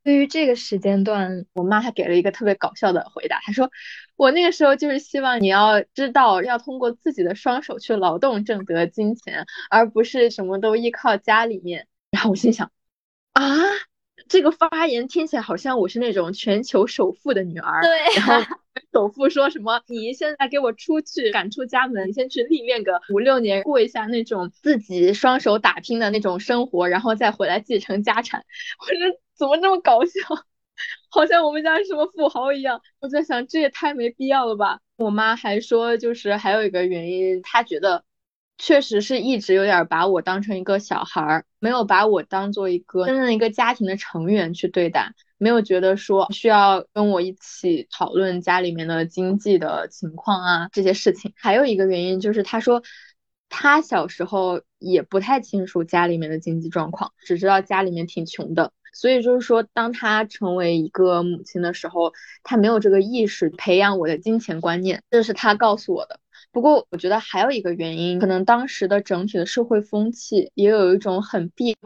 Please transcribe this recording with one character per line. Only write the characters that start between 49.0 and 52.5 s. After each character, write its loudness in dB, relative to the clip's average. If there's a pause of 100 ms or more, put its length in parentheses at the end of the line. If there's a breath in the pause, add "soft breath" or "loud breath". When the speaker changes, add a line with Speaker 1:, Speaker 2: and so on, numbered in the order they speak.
Speaker 1:
经 -2
济 2
的 -4
情 -12
况 -2
啊， 0
这 -2
些 4
事 0
情。 -14
还 0
有 4
一 0
个 2
原 0
因 -2
就 -2
是 0
她 -4